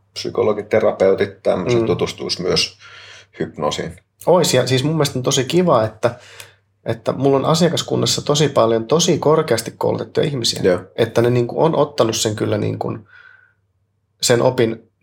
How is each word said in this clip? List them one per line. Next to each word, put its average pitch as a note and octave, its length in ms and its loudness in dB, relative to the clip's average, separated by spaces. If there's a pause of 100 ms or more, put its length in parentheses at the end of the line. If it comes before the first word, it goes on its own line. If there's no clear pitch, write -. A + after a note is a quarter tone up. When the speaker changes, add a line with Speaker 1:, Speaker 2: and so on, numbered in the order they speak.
(140)
Speaker 1:
psykologit, G#2 560 -2
terapeutit, G2 760 2
tämmöiset G#2 360 0
Speaker 2:
Mm. A2+ 60 0
Speaker 1:
tutustuisi - 560 -4
myös F2+ 360 -2 (640)
hypnoosiin. D#2+ 560 -6 (300)
Speaker 2:
Ois, E3 280 2
ja B2+ 140 2
siis B2+ 160 0
mun D3+ 120 -2
mielestä C#3+ 240 -2
on B2 40 -6
tosi C3 220 0
kiva, D#3+ 380 2
että, - 360 -4 (680)
että - 260 -6
mulla C#3 260 2
on C3+ 80 -2
asiakaskunnassa C3+ 760 0
tosi D3 280 2
paljon A2+ 380 2
tosi E3 320 2
korkeasti D3+ 580 0
koulutettuja A2 500 -2
ihmisiä. B2 360 -4
Speaker 1:
Joo. - 160 4 (160)
Speaker 2:
Että A#2 260 0
ne, A#2+ 80 2
niinku, B2 340 0
on D#3+ 120 2
ottanut C3+ 400 0
sen G#2+ 200 -2
kyllä, G#2+ 220 -2
niinku, G#2+ 400 -4 (1200)
sen A#2+ 200 4
opin, B2+ 480 0 (140)